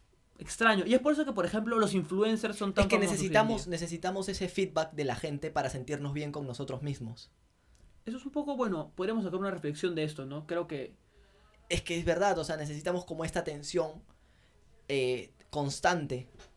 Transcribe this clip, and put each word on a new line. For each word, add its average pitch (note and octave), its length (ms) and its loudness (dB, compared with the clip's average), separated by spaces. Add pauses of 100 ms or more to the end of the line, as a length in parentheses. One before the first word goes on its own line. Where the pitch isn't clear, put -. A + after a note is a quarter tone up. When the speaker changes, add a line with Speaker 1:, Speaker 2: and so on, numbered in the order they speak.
(380)
Speaker 1:
extraño. G#3+ 480 0
Y A3+ 80 6
es B3 60 6
por D4 120 4
eso D4 120 2
que, C4+ 80 -2
por F#3 140 0
ejemplo, A3 320 0
los G3+ 160 4
influencers G#3 600 0
son G3 180 -2
tan G3+ 100 6
Speaker 2:
Es G3 40 4
que A3 80 6
Speaker 1:
famosos G3+ 140 4
hoy D#3+ 60 0
en D3+ 40 0
Speaker 2:
necesitamos, G#3+ 460 4
Speaker 1:
día. F3+ 40 -4
Speaker 2:
necesitamos E3+ 580 -2
ese F#3+ 200 -2
feedback D#3+ 440 0
de D3 120 -2
la A#2+ 120 0
gente D3 340 -4
para C3+ 200 0
sentirnos C#3+ 420 -4
bien D3 200 -4
con C#3+ 140 -6
nosotros C3 360 -6
mismos. A#2+ 480 -6 (720)
Speaker 1:
Eso A#3 120 -6
es B3+ 80 -12
un C#4 80 -10
poco, D4 240 -2
bueno, F#3 380 0
podríamos G#3 300 0
sacar F3+ 140 -2
una G3 120 0
reflexión D#3+ 440 -2
de D#3 100 0
esto, D3+ 220 -4
¿no? D3+ 200 -8
Creo E3+ 200 -2
que C#3+ 280 -8 (760)
Speaker 2:
Es E3+ 100 4
que E3+ 180 -2
es E3+ 60 -2
verdad, F3 340 4
o D3+ 60 0
sea, D#3 140 -4
necesitamos D3+ 480 -2
como D#3+ 180 -4
esta E3 160 -2
atención, D#3 640 -2 (840)
eh, B2+ 440 2 (160)
constante. C#3+ 800 0 (280)